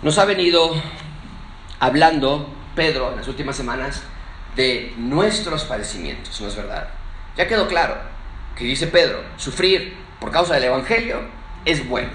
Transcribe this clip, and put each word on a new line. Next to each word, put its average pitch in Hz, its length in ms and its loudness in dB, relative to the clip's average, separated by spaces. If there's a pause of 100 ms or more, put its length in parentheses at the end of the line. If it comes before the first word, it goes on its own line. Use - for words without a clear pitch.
Nos 151 160 4
ha 196 80 8
venido 170 480 4 (1040)
hablando 147 720 4 (260)
Pedro 135 360 2
en 113 60 -6
las 110 100 -8
últimas 135 280 -4
semanas 131 480 -4 (520)
de 123 420 0
nuestros 156 680 0
padecimientos, 101 760 -6
¿no 104 60 -6
es 101 80 -6
verdad? - 340 -8 (480)
Ya 180 100 2
quedó 214 200 2
claro 165 300 2 (580)
que 120 100 -6
dice 135 220 0
Pedro, 156 340 6 (160)
sufrir - 580 2 (240)
por - 120 -6
causa 165 240 4
del 127 100 4
evangelio 135 560 0 (420)
es 143 240 0
bueno. 117 280 -2